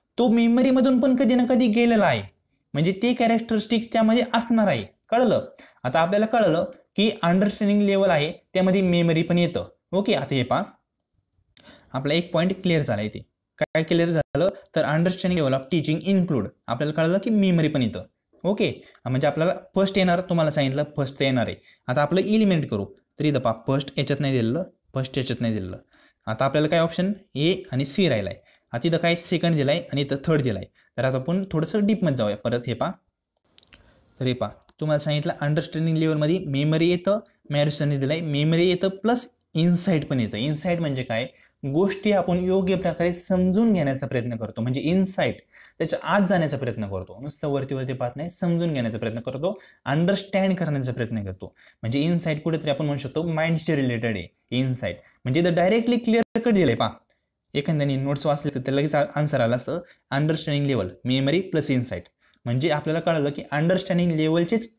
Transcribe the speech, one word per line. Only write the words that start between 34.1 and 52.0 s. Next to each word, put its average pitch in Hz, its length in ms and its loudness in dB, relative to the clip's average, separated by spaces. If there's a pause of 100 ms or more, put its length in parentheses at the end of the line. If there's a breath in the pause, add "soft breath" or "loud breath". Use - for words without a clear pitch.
तर 127 60 -2
हे 127 60 2
पहा, 117 180 -4 (300)
तुम्हाला 151 200 0
सांगितलं 151 400 -2
अंडरस्टँडिंग 156 580 -2
लेव्हलमध्ये 156 400 0
मेमरी 156 500 0
येतं, 185 320 0 (300 soft breath)
मॅरिसनने 147 480 0
दिलं 135 140 -2
आहे, 165 100 -4
मेमरी 160 460 2
येतं 180 200 0
प्लस 220 380 0 (280)
इनसाइट 170 540 2
पण 131 120 0
येतं. 107 160 -2
इनसाइट 151 440 -2
म्हणजे 135 220 -2
काय, 117 240 -4 (400 soft breath)
गोष्टी 196 460 0
आपण 180 260 0
योग्य 185 360 0
प्रकारे 175 380 -2
समजून 185 600 2
घेण्याचा 139 340 0
प्रयत्न 120 300 -4
करतो, 110 260 -6
म्हणजे 127 180 -2
इनसाइट, 170 560 0 (420 loud breath)
त्याच्या 160 240 -4
आत 175 260 0
जाण्याचा 160 280 0
प्रयत्न 110 300 -6
करतो. 95 360 -10
नुसतं 147 260 -8
वरती 139 260 -4
वरती 131 180 -4
पाहत 127 240 -6
नाही, 160 140 -8
समजून 170 440 -2
घेण्याचा 113 240 -4
प्रयत्न 113 220 -4
करतो, 139 400 -6 (240 loud breath)
अंडरस्टँड 190 720 0
करण्याचा 143 380 -2
प्रयत्न 113 320 -4
करतो. 95 320 -12 (260 soft breath)
म्हणजे 127 180 -2